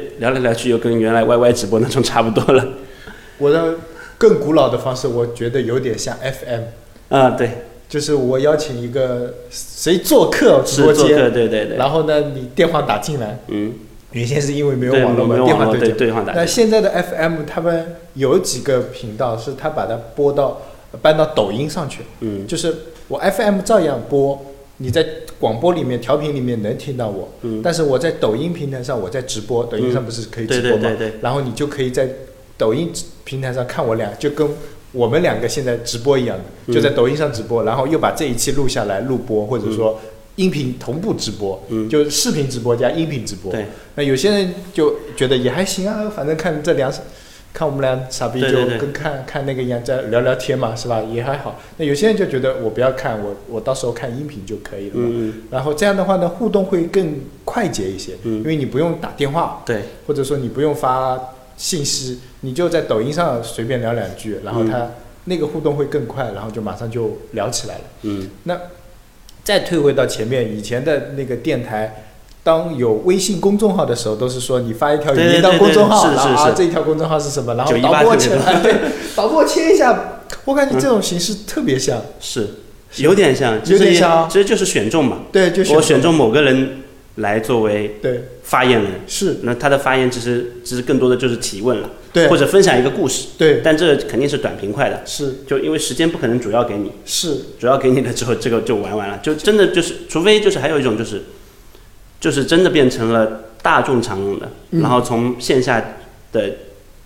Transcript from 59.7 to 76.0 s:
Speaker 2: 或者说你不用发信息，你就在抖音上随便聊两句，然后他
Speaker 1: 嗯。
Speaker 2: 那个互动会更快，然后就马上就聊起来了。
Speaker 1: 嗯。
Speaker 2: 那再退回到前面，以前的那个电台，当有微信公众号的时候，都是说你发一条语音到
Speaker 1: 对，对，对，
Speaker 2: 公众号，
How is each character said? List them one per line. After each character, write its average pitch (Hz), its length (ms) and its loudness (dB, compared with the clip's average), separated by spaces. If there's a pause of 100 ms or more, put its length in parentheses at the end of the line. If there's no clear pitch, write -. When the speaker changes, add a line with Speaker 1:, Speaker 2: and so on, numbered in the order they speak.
Speaker 2:
或 151 80 -2
者 139 100 -2
说 135 140 -2
你 127 100 -4
不 131 140 -4
用 147 140 2
发 131 440 0 (360)
信 151 300 -4
息， 127 340 -6 (220)
你 131 100 -8
就 175 160 -2
在 160 140 0
抖 113 180 0
音 135 140 -2
上 151 300 0
随 113 220 -8
便 123 140 -2
聊 117 140 -2
两 113 100 -2 (140)
句， 104 260 -8
然 101 120 -6
后 113 80 0
他 113 160 0
Speaker 1:
嗯。 120 120 -6 (340)
Speaker 2:
那 175 120 -4
个 151 80 0
互 151 160 -4
动 147 140 0
会 143 100 0
更 139 220 -4
快， 120 260 -6
然 98 100 -10
后 110 60 -8
就 110 100 -8
马 101 160 -6
上 117 140 -8
就 110 300 -4 (140)
聊 107 140 -2
起 120 200 -6
来 90 80 -10
了。 - 60 -14 (200)
Speaker 1:
嗯。 98 260 -6 (180)
Speaker 2:
那 175 140 -4 (840)
再 202 160 2
退 - 180 -2
回 143 160 4
到 131 120 2
前 117 200 -4
面， 117 320 -2
以 - 20 -8
前 117 240 -6
的 143 320 -2
那 139 80 -6
个 123 120 -4
电 127 280 -4
台， 110 420 -8 (380)
当 165 320 2
有 120 180 2 (120)
微 185 120 4
信 185 220 -2
公 202 180 2
众 208 180 2
号 165 100 2
的 120 100 0
时 - 140 -4
候， 107 60 0
都 123 120 -2
是 127 120 -4
说 123 220 -2
你 117 120 -4
发 147 200 0
一 151 40 2
条 151 160 0
语 135 40 4
音 170 240 6
到 185 100 6
Speaker 1:
对， 170 80 4
对， - 0 -
对， - 0 -
Speaker 2:
公 196 120 8
众 208 160 6
号， - 220 6